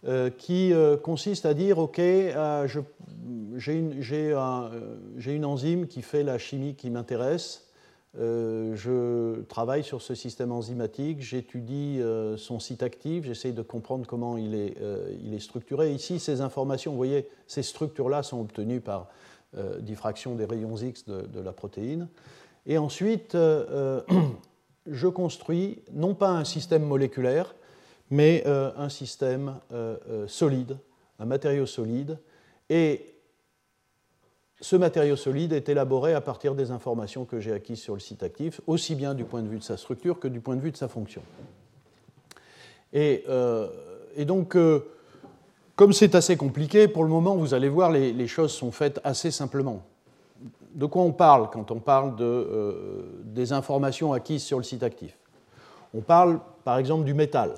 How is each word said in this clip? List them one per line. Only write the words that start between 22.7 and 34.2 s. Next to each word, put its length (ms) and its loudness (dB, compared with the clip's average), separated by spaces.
ensuite, 580 -2
euh, 760 2
euh, 120 6
<clears throat> 360 -20
je 220 0
construis 720 -2
non 220 0
pas 160 2
un 140 0
système 380 0
moléculaire, 720 0
mais, 360 6
euh, 300 2
un 140 -6
système, 640 -4
euh, 240 -6
euh, 180 -6
solide, 480 0
un 60 -8
matériau 400 0
solide. 540 -6
Et 460 2